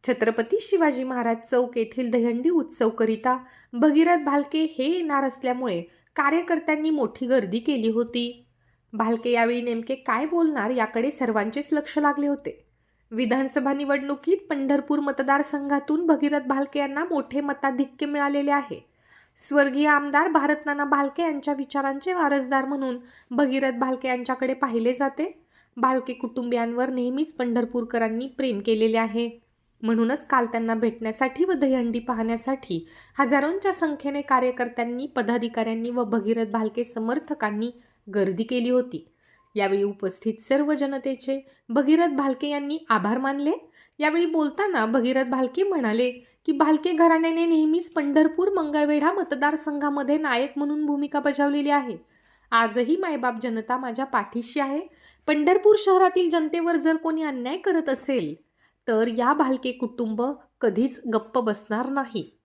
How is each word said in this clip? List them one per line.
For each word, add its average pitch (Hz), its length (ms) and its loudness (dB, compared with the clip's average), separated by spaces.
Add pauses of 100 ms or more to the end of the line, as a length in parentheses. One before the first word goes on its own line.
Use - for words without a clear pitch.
छत्रपती 226 540 0
शिवाजी 302 440 2
महाराज 240 320 -2
चौक 247 420 0
येथील 233 320 -2
दहीहंडी 240 400 2
उत्सवकरिता 226 880 0 (340)
भगीरथ 302 440 6
भालके 285 480 0
हे 302 200 -4
येणार 302 400 0
असल्यामुळे 247 560 -2 (360)
कार्यकर्त्यांनी 311 720 0
मोठी 262 360 -2
गर्दी 233 320 2
केली 233 300 0
होती. 240 580 -2 (460)
भालके 226 380 0
यावेळी 233 320 2
नेमके 233 320 -4
काय 262 320 -2
बोलणार 302 440 0
याकडे 233 400 0
सर्वांचेच 226 640 -2
लक्ष 302 260 -2
लागले 285 280 2
होते. 285 400 -6 (440)
विधानसभा 262 640 0
निवडणुकीत 285 640 -2 (140)
पंढरपूर 285 480 0
मतदारसंघातून 285 1080 0
भगीरथ 294 340 2
भालके 269 380 -2
यांना 277 260 -2
मोठे 285 360 -4
मताधिक्य 277 680 -2
मिळालेले 285 440 0
आहे. 285 380 -2 (480)
स्वर्गीय 277 500 2
आमदार 285 420 4
भारतनाना 294 560 0
भालके 277 380 0
यांच्या 294 320 -2
विचारांचे 277 580 -4
वारसदार 277 520 2
म्हणून 262 340 -4 (320)
भगीरथ 262 420 2
भालके 254 360 -2
यांच्याकडे 254 460 -2
पाहिले 240 380 0
जाते. 277 520 -4 (320)
भालके 254 360 0
कुटुंबियांवर 240 760 -4
नेहमीच 254 420 -4
पंढरपूरकरांनी 233 960 -2
प्रेम 254 340 -4
केलेले 220 380 2
आहे. 226 440 -4 (400)
म्हणूनच 226 440 0
काल 254 200 2
त्यांना 226 280 -2
भेटण्यासाठी 226 720 -2
व 381 80 0
दहीहंडी 254 460 2
पाहण्यासाठी 233 880 -4 (320)
हजारोंच्या 294 540 2
संख्येने 285 480 -2
कार्यकर्त्यांनी, 247 840 -2
पदाधिकाऱ्यांनी 226 840 -2
व 247 140 -2
भगीरथ 220 420 0
भालके 220 380 -2
समर्थकांनी 226 840 -4 (440)
गर्दी 196 280 0
केली 247 280 0
होती. 247 420 -2 (420)
यावेळी 202 280 0
उपस्थित 202 580 -4
सर्व 294 340 2
जनतेचे 269 640 -4 (280)
भगीरथ 294 400 4
भालके 277 400 -2
यांनी 285 300 -4 (100)
आभार 214 300 2
मानले. 277 340 0 (460)
यावेळी 311 280 2
बोलताना 320 600 0
भगीरथ 254 380 2
भालके 262 380 -2
म्हणाले 247 480 0 (360)
की, 320 60 0
भालके 311 400 2
घराण्याने 330 540 4
नेहमीच 320 440 2
पंढरपूर 311 600 2
मंगळवेढा 294 600 2
मतदारसंघामध्ये 294 1080 0
नायक 277 380 0
म्हणून 294 300 -2
भूमिका 285 340 -2
बजावलेली 285 500 0
आहे. 254 260 0 (540)
आजही 233 460 2
मायबाप 285 460 -2
जनता 226 340 -4
माझ्या 254 280 -6
पाठीशी 240 560 -4
आहे. 277 200 -2 (460)
पंढरपूर 359 520 6
शहरातील 370 520 4
जनतेवर 330 460 0
जर 320 200 4
कोणी 320 260 -2
अन्याय 269 340 -4
करत 330 320 0
असेल, 254 460 -2 (540)
तर 226 200 2
या 240 240 2
भालके 262 400 0
कुटुंब 233 500 -4 (380)
कधीच 233 400 0 (140)
गप्प 220 240 -2
बसणार 220 500 -2
नाही. 233 560 -4